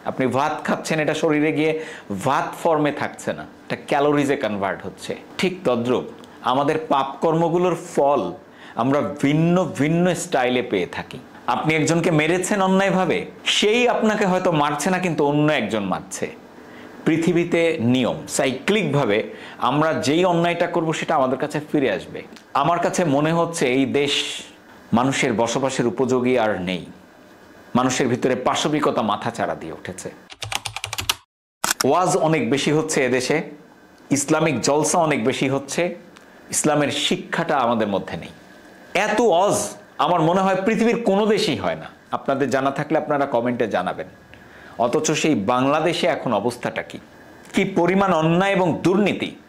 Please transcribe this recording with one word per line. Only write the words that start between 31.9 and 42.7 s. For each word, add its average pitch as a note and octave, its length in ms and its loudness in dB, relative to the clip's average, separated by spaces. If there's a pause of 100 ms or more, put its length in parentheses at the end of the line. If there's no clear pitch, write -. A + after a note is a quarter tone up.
অনেক D#3 340 0
বেশি C#3 220 0
হচ্ছে D#3 320 0
এদেশে, C3 380 0 (680)
ইসলামিক D#3 500 0
জলসা D3+ 380 2
অনেক D3 260 2
বেশি C3+ 240 0
হচ্ছে, C#3 460 -2 (560)
ইসলামের D3 400 0
শিক্ষাটা E3 640 -2
আমাদের A#2 320 2
মধ্যে F#2+ 280 -4
নেই। D#2+ 120 -14 (680)
এত G#3 260 0
ওয়াজ G3 560 2 (220)
আমার E3 220 2
মনে F3 200 4
হয় F#3+ 260 2
পৃথিবীর A3+ 380 2
কোনো G3+ 220 2
দেশেই F3+ 300 2
হয় F2+ 180 -4
না। D#2 120 -12 (240)
আপনাদের C3+ 400 -2
জানা C3+ 200 2